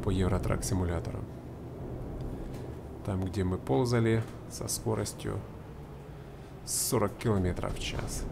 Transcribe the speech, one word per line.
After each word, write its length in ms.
по 60
Евротрак 540
симулятору. 560
Там, 180
где 200
мы 120
ползали 680
со 180
скоростью 720
сорок 500
километров 580
в 60
час. 520